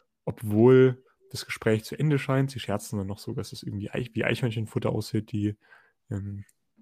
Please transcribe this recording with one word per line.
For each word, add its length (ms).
obwohl 800
das 160
Gespräch 380
zu 140
Ende 220
scheint, 320
sie 80
scherzen 380
dann 100
noch 120
so, 140
dass 200
es 100
irgendwie 260
Eich-, 240
wie 120
Eichhörnchenfutter 640
aussieht, 420
die, 240
ähm, 360